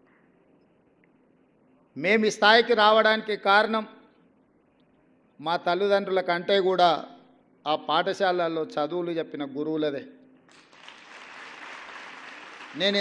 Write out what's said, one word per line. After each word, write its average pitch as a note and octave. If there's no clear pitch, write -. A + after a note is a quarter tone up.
మేము G3+
ఈ -
స్థాయికి A#3
రావడానికి G#3+
కారణం G#3+
మా D#3+
తల్లిదండ్రుల F#3+
కంటే F3
కూడా F3+
ఆ D3+
పాఠశాలల్లో F3
చదువులు E3+
చెప్పిన D#3
గురువులదే. D3
నేను G3+